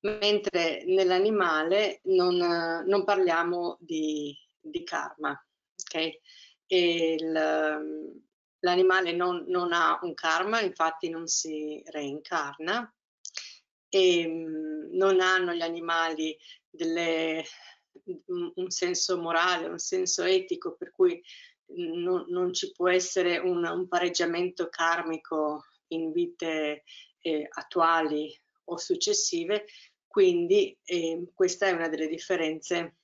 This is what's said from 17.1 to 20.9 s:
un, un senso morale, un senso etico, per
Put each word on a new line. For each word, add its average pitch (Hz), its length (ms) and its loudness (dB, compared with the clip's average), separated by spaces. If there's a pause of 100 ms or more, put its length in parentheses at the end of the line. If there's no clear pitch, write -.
un, 175 280 -6
un 185 160 -6
senso 180 500 -2
morale, 170 460 0
un 170 120 -8
senso 185 460 -2
etico, 185 520 0
per - 160 -12